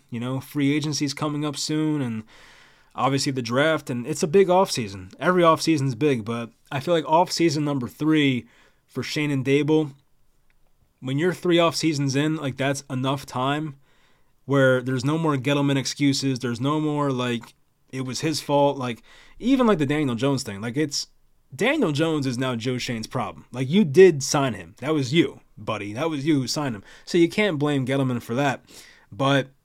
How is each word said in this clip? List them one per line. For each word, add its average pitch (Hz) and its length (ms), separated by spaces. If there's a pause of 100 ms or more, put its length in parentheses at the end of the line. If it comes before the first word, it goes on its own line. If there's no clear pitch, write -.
(100)
You 117 100
know, 127 180
free 143 380
agency's 147 380
coming 151 320
up 143 100
soon, 156 460
and 113 220 (680)
obviously 135 380
the 131 80
draft, 143 480
and 120 180
it's 151 160
a 185 40
big 180 220
offseason. 110 720
Every 175 240
offseason's 156 520
big, 127 280
but 117 280 (200)
I 143 100
feel 175 120
like 160 120
offseason 160 580
number 139 260
three 147 560 (420)
for - 160
Shane 147 280
and 135 120
Daboll, 143 500 (1080)
when 131 180
you're 170 140
three 170 260
off 170 160
seasons 143 400
in, 156 220
like, 143 220
that's 139 320
enough 135 340
time 143 520 (680)
where 131 380
there's 127 240
no 151 100
more 156 220
Gettleman 139 400
excuses. 135 640
There's 120 200
no 147 200
more, 147 300
like, 123 440 (360)
"It 131 120
was 127 180
his 151 220
fault." 143 340
Like, 123 260 (360)
even, 254 280
like, 208 120
the 147 80
Daniel 143 300
Jones 135 260
thing. 98 180
Like, 117 160
it's, 151 300 (480)
Daniel 226 380
Jones 156 340
is 120 120
now 131 180
Joe 123 220
Schoen's 113 280
problem. 101 460
Like, 127 180
you 196 140
did 156 380
sign 139 320
him. 90 240
That 151 160
was 131 180
you, - 280 (180)
buddy. 104 340
That 143 160
was 143 160
you 151 160
who 123 60
signed 139 280
him. 98 100 (200)
So - 140
you 170 100
can't 190 300
blame 143 260
Gettleman 127 380
for 113 140
that. 135 280 (460)
But 135 380 (160)